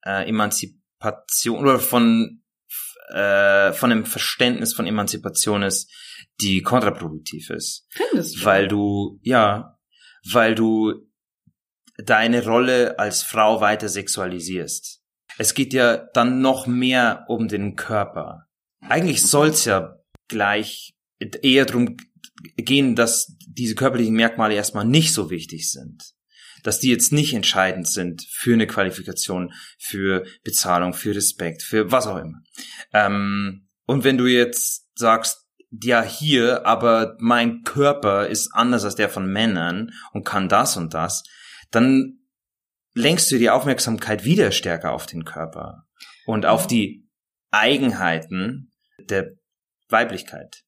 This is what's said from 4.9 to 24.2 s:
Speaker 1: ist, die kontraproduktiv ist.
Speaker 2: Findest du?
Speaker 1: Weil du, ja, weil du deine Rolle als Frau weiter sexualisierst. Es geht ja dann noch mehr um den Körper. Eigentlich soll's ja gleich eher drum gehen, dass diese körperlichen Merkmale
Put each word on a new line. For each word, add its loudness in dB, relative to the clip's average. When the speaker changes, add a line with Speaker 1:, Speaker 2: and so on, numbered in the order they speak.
Speaker 1:
ist, -4
die 0
kontraproduktiv -2
ist. -10
Speaker 2:
Findest -4
du? -4
Speaker 1:
Weil 4
du, -2
ja, 0
weil 4
du 2
deine 2
Rolle 2
als -2
Frau 2
weiter 0
sexualisierst. -8
Es 0
geht -2
ja 4
dann 2
noch 2
mehr 0
um -2
den -4
Körper. -6
Eigentlich 0
soll's 4
ja -2
gleich -2
eher 6
drum -2
gehen, 2
dass 0
diese -4
körperlichen 2
Merkmale 2